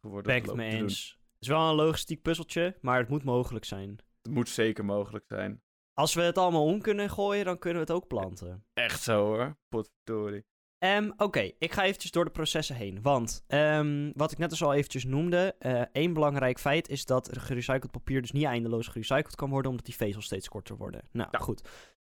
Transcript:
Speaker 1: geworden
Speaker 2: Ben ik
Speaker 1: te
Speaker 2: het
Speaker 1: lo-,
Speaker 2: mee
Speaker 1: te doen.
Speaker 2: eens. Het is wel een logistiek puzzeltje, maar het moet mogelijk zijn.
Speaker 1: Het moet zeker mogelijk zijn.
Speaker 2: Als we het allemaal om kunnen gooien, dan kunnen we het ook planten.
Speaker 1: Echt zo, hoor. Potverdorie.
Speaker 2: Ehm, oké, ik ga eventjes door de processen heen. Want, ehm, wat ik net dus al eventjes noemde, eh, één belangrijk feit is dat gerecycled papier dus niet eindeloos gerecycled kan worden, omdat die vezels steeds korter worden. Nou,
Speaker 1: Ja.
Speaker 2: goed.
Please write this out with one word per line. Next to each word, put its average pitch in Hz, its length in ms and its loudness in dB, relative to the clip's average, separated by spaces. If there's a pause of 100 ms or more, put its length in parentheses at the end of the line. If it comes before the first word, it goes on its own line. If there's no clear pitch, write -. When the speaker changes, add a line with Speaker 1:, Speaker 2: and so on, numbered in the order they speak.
Speaker 1:
geworden 101 260 -8
Speaker 2:
Ben 127 100 2
ik 123 80 -2
Speaker 1:
te - 60 -8
Speaker 2:
het - 80 -4
Speaker 1:
lo-, 113 60 -4
Speaker 2:
mee 110 80 -4
Speaker 1:
te 110 60 0
doen. 107 100 0
Speaker 2:
eens. - 220 -6
Het - 320 -20
is 113 60 -6
wel 160 200 4
een 156 60 4
logistiek 156 480 0
puzzeltje, 165 580 -2
maar 127 180 2
het 120 100 2
moet 139 160 -2
mogelijk 123 400 0
zijn. 98 340 -8 (240)
Speaker 1:
Het 113 100 -8
moet 120 160 2
zeker 110 360 0
mogelijk 104 440 -2
zijn. 101 340 -6 (320)
Speaker 2:
Als 151 200 2
we 165 80 2
het 175 160 4
allemaal 170 260 6
om 180 160 4
kunnen 208 300 0
gooien, 202 340 0
dan 180 140 -2
kunnen 170 280 -2
we 165 60 -2
het 165 100 2
ook - 60 -20
planten. 92 640 -6
Speaker 1:
Echt 117 300 0
zo, 107 220 6
hoor. 117 320 0 (120)
Potverdorie. 107 760 -4 (340)
Speaker 2:
Ehm, 208 380 2
oké, 165 420 0
ik 165 140 -2
ga 202 120 2
eventjes 190 260 -2
door 170 140 2
de 165 60 -2
processen 151 460 -2
heen. 101 260 -6
Want, 123 440 0
ehm, 147 680 2
wat 151 180 0
ik - 60 -8
net 170 120 0
dus 165 120 -4
al 143 120 4
eventjes 139 300 0
noemde, 170 540 2
eh, 127 240 0 (100)
één 165 200 2
belangrijk 143 460 2
feit 151 300 0
is 139 160 -6
dat 127 340 0
gerecycled 127 520 -2
papier 135 300 -2
dus 120 120 -4
niet 143 120 2
eindeloos 117 440 0
gerecycled 135 460 -2
kan 139 160 -4
worden, 135 200 0
omdat 120 160 -6
die - 100 -12
vezels 107 280 -4
steeds 98 240 -8
korter 104 280 -12
worden. 95 360 -12
Nou, 117 200 -4
Speaker 1:
Ja. - 60 -2
Speaker 2:
goed. - 300 -6 (400)